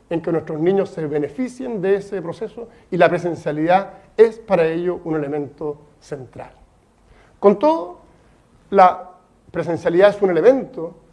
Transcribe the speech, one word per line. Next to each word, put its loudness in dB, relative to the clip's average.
en -4
que -6
nuestros -4
niños 2
se -8
beneficien -6
de 0
ese -6
proceso, -12
y -4
la 6
presencialidad -2
es 4
para 0
ello -4
un -4
elemento -6
central. -16
Con 4
todo, 0
la 4
presencialidad 2
es -4
un 2
elemento 0